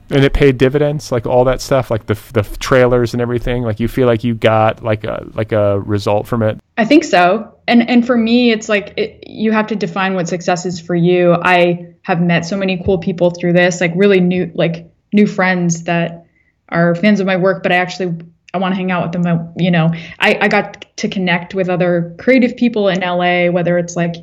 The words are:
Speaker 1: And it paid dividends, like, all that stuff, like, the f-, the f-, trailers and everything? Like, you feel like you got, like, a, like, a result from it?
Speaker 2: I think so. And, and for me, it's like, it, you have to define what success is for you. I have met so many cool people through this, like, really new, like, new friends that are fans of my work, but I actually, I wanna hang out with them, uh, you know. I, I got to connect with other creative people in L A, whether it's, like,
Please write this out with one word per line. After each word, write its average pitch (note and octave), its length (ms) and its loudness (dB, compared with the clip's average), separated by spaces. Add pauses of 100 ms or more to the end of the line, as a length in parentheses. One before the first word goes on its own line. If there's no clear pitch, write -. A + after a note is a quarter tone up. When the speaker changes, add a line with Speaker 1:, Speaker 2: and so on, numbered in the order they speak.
Speaker 1:
And C#3 140 4
it C#3+ 100 2
paid C3+ 240 4
dividends, D3 540 0
like, B2 160 -4
all B2 180 2
that B2+ 160 -2
stuff, C3 300 -2
like, A2+ 160 -6
the G#2 80 0
f-, - 180 -20
the A#2 60 0
f-, - 180 -6
trailers B2 560 2
and B2 80 -2
everything? B2 400 -2
Like, A2 180 -4
you A#2 80 0
feel B2+ 200 0
like A#2 160 2
you A#2+ 100 -2
got, A2 500 2
like, A2 200 -4
a, - 200 -6 (120)
like, A2+ 160 -4
a G#2 280 0
result G#2 480 -2
from A#2 140 -2
it? G#2+ 180 -2 (180)
Speaker 2:
I A#3 80 0
think D#4 180 4
so. F#3 500 0 (140)
And, A#3+ 200 4
and A#3+ 180 2
for B3 120 0
me, A#3 340 2
it's A3 160 -4
like, G3+ 300 -2
it, - 300 -8
you A3 240 -4
have G#3+ 160 0
to A3 80 -4
define F#3+ 400 -4
what F3 120 -2
success F3 380 -4
is F3+ 140 -6
for F3 160 -4
you. F3 440 4
I F3 640 2
have F3 200 -2
met E3+ 220 0
so G3+ 140 -6
many F#3+ 260 -4
cool F#3+ 140 0
people F3 320 0
through F3 240 -2
this, F3 280 2
like, E3+ 140 0
really G3 240 4
new, F3+ 360 0
like, E3 360 -4 (220)
new G#3 140 4
friends F3+ 560 -2
that E3+ 420 -4 (440)
are E3+ 260 2
fans G3+ 240 2
of F#3+ 80 -2
my F#3+ 100 0
work, F#3 240 0
but F#3 100 -2
I F3+ 40 4
actually, F3+ 420 -2 (340)
I F3+ 60 -6
wanna F#3+ 180 -2
hang F#3 140 -4
out F3+ 140 -2
with E3 80 -6
them, F3 160 -2
uh, E3+ 180 0 (120)
you F3 120 0
know. E3 220 2 (260)
I, G#3 240 2
I G#3 60 2
got G3+ 400 -2 (100)
to G#3 100 -6
connect F3+ 460 -4
with F#3+ 160 -2
other F3 480 0
creative B3 400 2
people A3+ 300 0
in F#3 160 -2
L F3+ 180 -2
A, F3 300 2
whether F3 260 0
it's, E3+ 180 -4
like, E3+ 280 -2